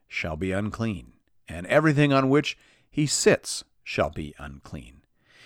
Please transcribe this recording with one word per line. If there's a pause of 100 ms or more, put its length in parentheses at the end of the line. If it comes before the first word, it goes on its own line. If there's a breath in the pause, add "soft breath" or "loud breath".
shall
be
unclean, (340)
and
everything
on
which (320 soft breath)
he
sits (200)
shall
be
unclean. (440 soft breath)